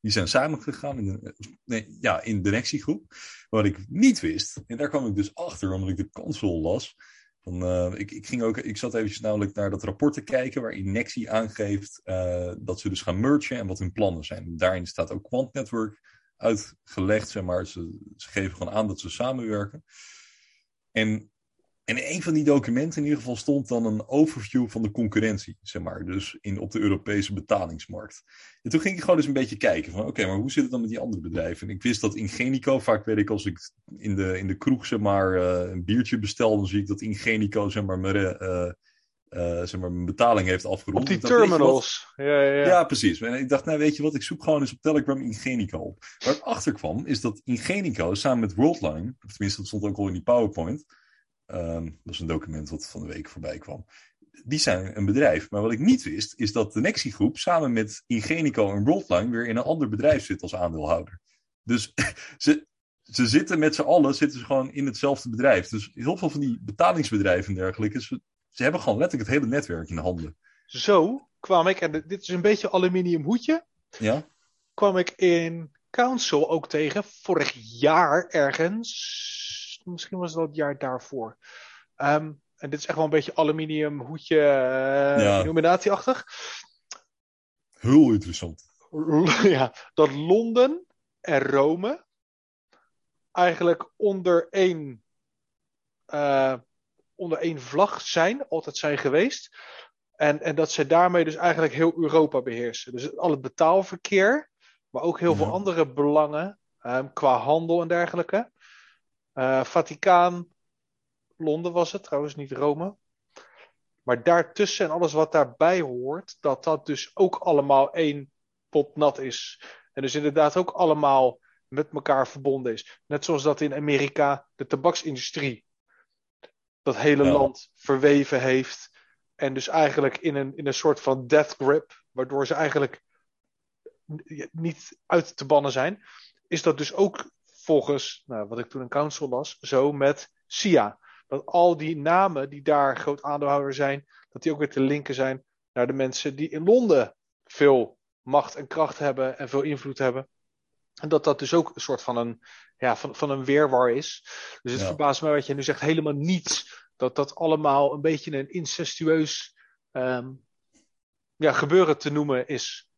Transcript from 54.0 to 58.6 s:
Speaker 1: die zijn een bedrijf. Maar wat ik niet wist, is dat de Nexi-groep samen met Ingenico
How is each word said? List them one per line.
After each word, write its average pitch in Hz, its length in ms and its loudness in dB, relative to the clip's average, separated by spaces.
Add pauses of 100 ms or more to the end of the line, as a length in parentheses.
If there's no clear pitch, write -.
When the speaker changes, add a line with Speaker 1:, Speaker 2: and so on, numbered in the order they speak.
Speaker 1:
die 147 140 -4
zijn 95 380 -2
een 101 80 0
bedrijf. 117 460 2
Maar 101 100 -2
wat 113 100 0
ik 117 80 -4
niet 240 240 4
wist, 104 360 -8
is 104 120 -2
dat 107 220 -2
de 110 80 -2
Nexi-groep 127 560 -2
samen 156 360 2
met 110 340 -4
Ingenico 117 680 0